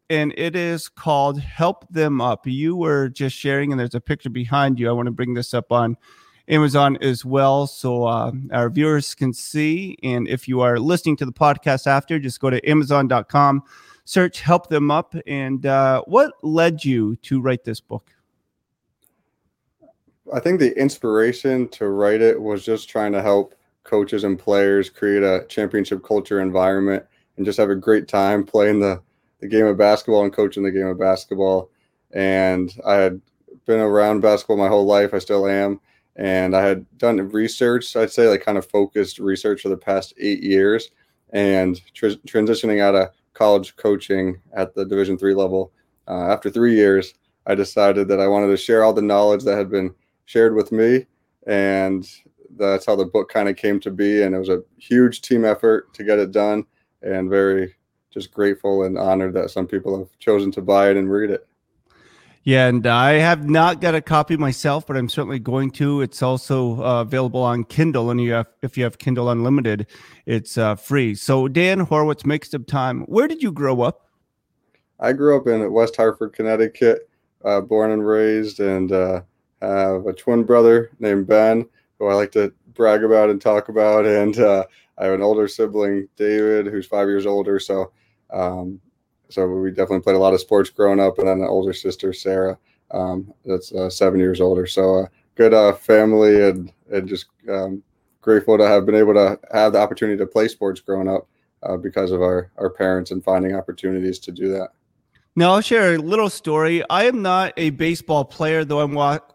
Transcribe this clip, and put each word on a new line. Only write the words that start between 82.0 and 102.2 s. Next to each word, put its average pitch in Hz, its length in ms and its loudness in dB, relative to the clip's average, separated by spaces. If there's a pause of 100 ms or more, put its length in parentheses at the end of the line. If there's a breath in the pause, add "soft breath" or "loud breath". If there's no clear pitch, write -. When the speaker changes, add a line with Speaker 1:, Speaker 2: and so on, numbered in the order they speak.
Speaker 2:
who 104 80 -2
I 98 60 0
like 101 180 -2
to 104 200 0 (220)
brag 107 300 2
about 107 260 4
and 98 100 -2
talk 107 280 0
about, 107 360 2
and, 104 360 2
uh, 98 240 4 (340 soft breath)
I 92 60 -6
have 95 100 0
an 95 80 -2
older 107 240 2
sibling, 101 720 -2
David, 107 500 0
who's 101 200 -8
five 101 200 -2
years 101 180 -2
older. 101 360 -2
So, 95 320 -6 (400)
um, 92 480 -6 (480)
so 92 200 -2
we 95 220 -4
definitely 92 300 -2
played 95 160 2
a - 20 2
lot 95 160 4
of 95 60 0
sports 98 280 0
growing 98 320 2
up, 95 180 2
and 95 80 0
then 95 140 0
an 95 60 -2
older 95 260 -2
sister, 95 400 -6
Sarah, 95 460 -4 (320)
um, 92 420 -6 (140)
that's, 92 260 -6
uh, 92 160 -4
seven 92 320 2
years 92 220 0
older. 90 240 2
So, 95 300 2
uh, 95 100 0 (300)
good, 113 180 6
uh, 104 180 6
family, 107 680 6
and, 92 280 0 (200)
and 95 180 -4
just, 98 200 -10 (200)
um, 95 340 -6 (380)
grateful 107 380 4
to 104 100 6
have 101 160 6
been 107 100 2
able 107 200 6
to 101 260 4 (100)
have 110 220 4
the 101 80 4
opportunity 104 380 -2
to 98 80 -2
play 110 220 0
sports 98 340 -6
growing 95 260 -4
up, 95 200 -4 (340)
uh, 92 160 -6
because 92 320 -4
of 90 100 -2